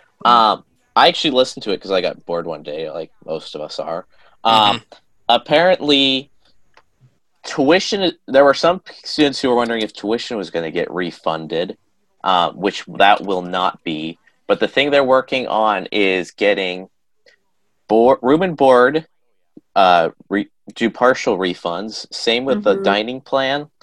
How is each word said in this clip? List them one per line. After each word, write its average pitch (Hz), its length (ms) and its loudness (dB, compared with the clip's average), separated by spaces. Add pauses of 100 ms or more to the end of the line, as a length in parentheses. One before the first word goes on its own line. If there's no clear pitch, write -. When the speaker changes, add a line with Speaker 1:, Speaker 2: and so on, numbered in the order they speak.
(240)
Speaker 1:
yet. 113 60 4
Speaker 2:
Um, 113 360 4 (320)
I 135 100 6
actually 170 240 -2
listened 127 320 0
to 104 80 -6
it 92 80 -4
'cause 92 120 -8
I 92 100 0
got - 240 -6
bored 85 200 -6
one 78 180 -10
day, 76 260 -10
like 82 220 -12 (140)
most 80 300 -10
of 76 60 -10
us 76 180 -12
are. 80 260 -8 (380)
Um, 107 340 4
Speaker 1:
Mm-hmm. 107 60 -14 (460)
Speaker 2:
apparently, 139 1000 2 (1120)
tuition, 175 680 0 (160)
there 135 160 4
were 139 100 6
some 175 260 0
p-, - 140 -20 (100)
students 143 360 -2
who 135 100 -2
were 123 60 2
wondering 117 260 -2
if 107 120 -8
tuition 117 420 -6
was 95 140 -8
gonna 82 220 -6
get 85 200 -4
refunded, 82 840 -6 (460)
uh, 90 280 2
which - 320 -6 (140)
that 101 240 4
will 92 220 -4
not 92 400 -4
be. 80 340 -8 (300)
But 101 140 0
the 110 60 0
thing 139 240 0
they're 143 120 4
working 131 440 0
on 107 440 0
is 95 400 0
getting 95 580 -2 (1000)
board, 117 320 4
room 151 200 2
and 180 140 -4
board, 135 500 4 (680)
uh, 87 360 4 (180)
re-, 101 200 -4 (240)
do 117 160 -2
partial 123 480 0
refunds. 92 760 -6
Same 117 320 -4
with 113 180 -4
the 101 120 2
Speaker 3:
Mm-hmm. - 80 -6
Speaker 2:
dining 117 380 -2
plan 139 480 -4 (140)